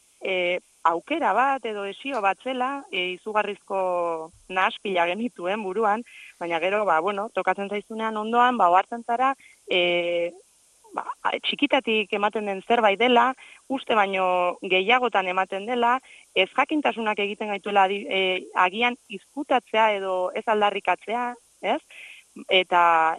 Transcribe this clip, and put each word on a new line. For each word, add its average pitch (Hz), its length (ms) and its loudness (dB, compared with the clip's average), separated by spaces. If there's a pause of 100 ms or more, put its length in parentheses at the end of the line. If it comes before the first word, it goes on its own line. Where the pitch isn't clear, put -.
(240)
e, 180 360 -2 (240)
aukera 220 520 0
bat 262 280 2
edo 208 200 -6
desio 226 400 -8
bat 190 180 0
zela, 262 500 -6
e, 180 220 -4
izugarrizko 202 640 -4 (760)
nahaspila 185 560 0
genituen 202 560 -4
buruan, 214 400 0 (360)
baina 170 200 -4
gero, 202 280 0
ba, 165 120 4
bueno, 202 360 -2
tokatzen 190 340 -2
zaizunean 220 460 -6
ondoan, 240 440 2
ba, 180 120 6
ohartzen 214 320 2
zara, 254 280 0 (360)
e, 175 640 0 (640)
ba, - 120 -8 (160)
a, - 100 0 (120)
txikitatik 220 720 -2
ematen 208 340 -2
den 190 160 -6
zerbait 214 340 2
dela, 240 300 4 (380)
uste 262 280 -2
baino 196 300 2 (360)
gehiagotan 196 680 2
ematen 190 360 -2
dela, 240 280 2 (380)
ez 185 220 2
jakintasunak 226 680 0
egiten 208 300 -6
gaituela 196 340 2
adi-, 202 200 -4
e, 190 120 -2 (460)
agian 233 320 -2 (100)
izkutatzea 226 800 0 (100)
edo 185 360 -2
ez 220 100 -8
aldarrikatzea, 208 840 0 (300)
ez? 220 180 0 (720)
Eta, 170 680 4